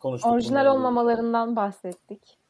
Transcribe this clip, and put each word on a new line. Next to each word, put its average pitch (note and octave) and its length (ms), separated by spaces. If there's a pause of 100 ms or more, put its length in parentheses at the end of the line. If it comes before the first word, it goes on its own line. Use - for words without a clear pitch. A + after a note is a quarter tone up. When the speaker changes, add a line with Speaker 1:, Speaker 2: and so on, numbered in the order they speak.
Speaker 1:
konuştuk C3 320
Speaker 2:
Orijinal A#3+ 280
Speaker 1:
bunlarla C4+ 140
Speaker 2:
olmamalarından A#3 840
bahsettik. G3+ 840 (120)